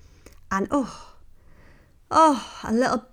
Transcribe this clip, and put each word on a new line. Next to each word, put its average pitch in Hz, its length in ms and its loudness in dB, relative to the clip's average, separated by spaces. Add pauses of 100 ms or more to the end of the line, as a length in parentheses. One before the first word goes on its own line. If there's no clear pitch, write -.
(520)
And 196 180 -2
oh, - 460 -6 (960)
oh, 302 520 2
a 220 100 -4
little 240 400 0